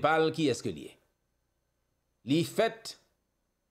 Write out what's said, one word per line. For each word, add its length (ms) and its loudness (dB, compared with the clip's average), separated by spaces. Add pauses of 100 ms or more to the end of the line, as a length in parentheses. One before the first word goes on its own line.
pal, 320 4
ki 160 2
èske 220 -4
li 160 -14
ye? 40 -20 (1300)
Li 160 2
fèt 540 -4 (720)